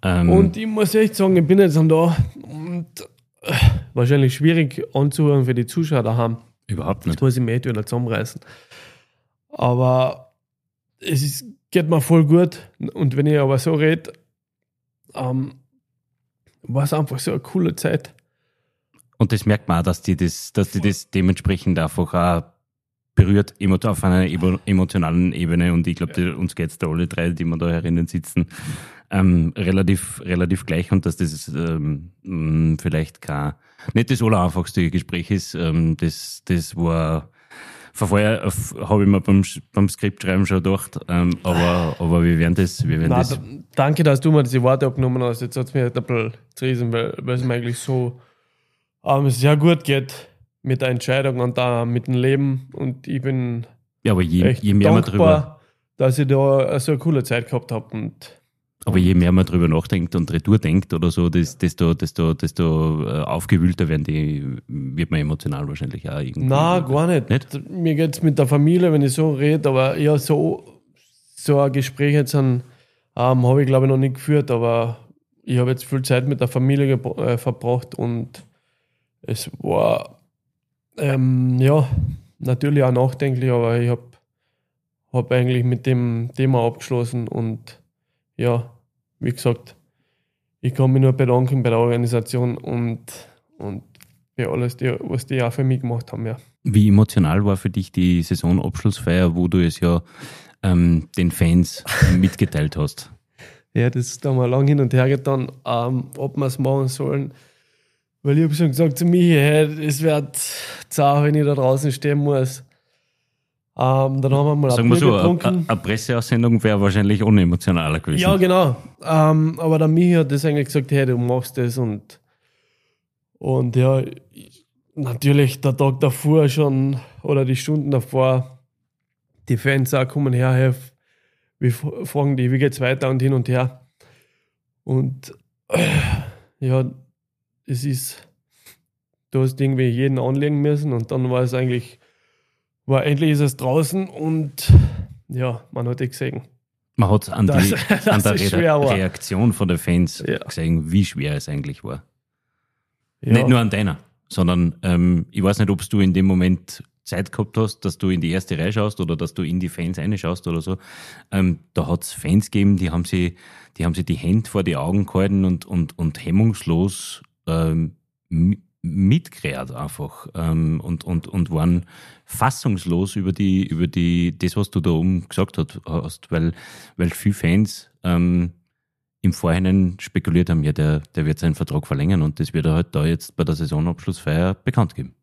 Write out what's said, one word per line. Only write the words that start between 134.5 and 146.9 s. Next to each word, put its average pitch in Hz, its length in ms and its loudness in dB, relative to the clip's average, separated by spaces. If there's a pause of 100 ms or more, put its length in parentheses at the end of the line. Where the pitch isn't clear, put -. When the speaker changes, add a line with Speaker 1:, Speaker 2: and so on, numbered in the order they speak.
Speaker 2:
Und, 131 500 -4 (360)
äh, 170 180 0 (720)
ja, 131 260 0 (800)
es 131 200 -6
ist, - 420 -8 (1040)
du 135 100 0
hast 131 180 -2
irgendwie 135 280 0
jeden 127 320 0
anlegen 139 420 0
müssen 147 320 0
und 113 160 -4
dann 127 220 -2
war 127 100 0
es 127 140 -2
eigentlich, 123 440 -4 (840)
war 135 200 2
endlich 147 260 2
ist 147 80 2
es 139 180 0
draußen 160 500 -2
und 156 640 -2 (580)
ja, 123 420 -4
man 120 160 -6
hat 123 140 -4
eh 127 60 -4
gesehen. 127 340 -8 (540)